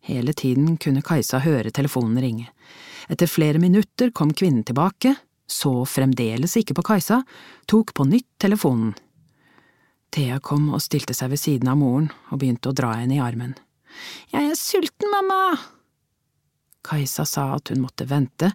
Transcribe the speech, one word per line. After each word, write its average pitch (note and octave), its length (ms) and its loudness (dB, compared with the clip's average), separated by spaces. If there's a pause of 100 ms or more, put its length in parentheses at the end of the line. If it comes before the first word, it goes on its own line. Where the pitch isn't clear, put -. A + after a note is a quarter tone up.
Hele B2+ 320 -4
tiden C#3+ 480 2
kunne C#3 240 0
Kajsa C3 400 0
høre B2+ 260 0
telefonen B2 500 0
ringe. A#2+ 260 -4 (640)
Etter E3+ 180 2
flere D3+ 320 2
minutter G3 480 4
kom D#3 240 0
kvinnen D3+ 320 2
tilbake, F#3 500 0 (320)
så B2+ 380 -2
fremdeles C3 720 0
ikke A3 220 0
på F3 100 -2
Kajsa, G#3+ 320 2 (480)
tok G#3+ 240 4
på C#3 160 2
nytt A#3 200 2 (120)
telefonen. B2+ 540 0 (1160)
Thea C3 320 -2
kom D3 320 0
og D3 80 -2
stilte C3 320 -4
seg B2+ 160 -4
ved C#3+ 80 -2
siden C3 320 0
av C3+ 80 2
moren C#3+ 300 2 (220)
og C#3 100 -6
begynte B2+ 300 -2
å C#3 40 -2
dra B2+ 240 -2
henne B2 160 0
i C#3+ 80 0
armen. A#2+ 300 -6 (800)
Jeg D4 200 -2
er E4 80 -2
sulten, G4+ 520 -2
mamma! F#4+ 480 0 (1300)
Kajsa D3+ 420 -4
sa C#3+ 160 -2 (100)
at - 140 -8
hun C3 140 -2
måtte B2+ 260 -8
vente. C#3+ 460 0